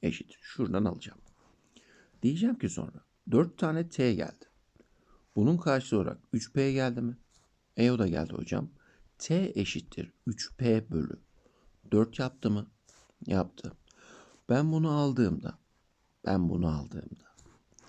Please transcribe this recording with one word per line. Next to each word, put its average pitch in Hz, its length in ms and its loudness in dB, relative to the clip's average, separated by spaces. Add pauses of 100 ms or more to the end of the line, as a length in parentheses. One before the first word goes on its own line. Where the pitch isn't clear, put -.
Eşit. - 400 -6
Şuradan 104 440 -2
alacağım. 87 340 -8 (1000)
Diyeceğim 185 380 2
ki 101 100 -2
sonra - 360 -10 (260)
dört 160 260 4
tane 165 320 -2
T 123 240 2
geldi. - 320 -6 (880)
Bunun 135 220 4
karşılığı 131 420 0
olarak - 200 -2 (140)
üç - 200 -4
P 135 180 2
geldi 127 300 0
mi? 120 160 -4 (600)
E 120 140 6
o 117 80 2
da 98 80 2
geldi 80 260 -2
hocam. - 360 -4 (480)
T 185 380 -2
eşittir - 560 -6 (140)
üç - 320 -8
P 110 340 2
bölü 80 280 -4 (720)
dört 113 280 2
yaptı 127 300 -2
mı? 104 220 -2 (540)
Yaptı. - 520 -2 (720)
Ben 147 220 4
bunu 160 180 2
aldığımda, 127 680 2 (680)
ben 90 240 2
bunu 87 180 2
aldığımda - 680 -6 (540)